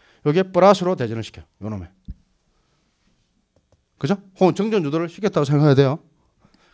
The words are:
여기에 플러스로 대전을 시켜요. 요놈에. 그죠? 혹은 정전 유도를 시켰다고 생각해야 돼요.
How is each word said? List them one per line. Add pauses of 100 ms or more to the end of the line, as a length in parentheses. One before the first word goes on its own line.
(260)
여기에
플러스로
대전을
시켜요. (160)
요놈에. (2000)
그죠? (180)
혹은
정전
유도를
시켰다고
생각해야
돼요. (760)